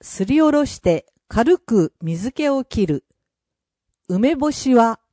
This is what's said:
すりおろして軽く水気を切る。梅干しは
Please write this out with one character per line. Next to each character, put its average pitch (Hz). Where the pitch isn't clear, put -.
す -
り 269
お 302
ろ 294
し -
て -
軽 277
く 190
水 175
気 302
を 269
切 208
る。 147
梅 233
干 285
し 262
は 226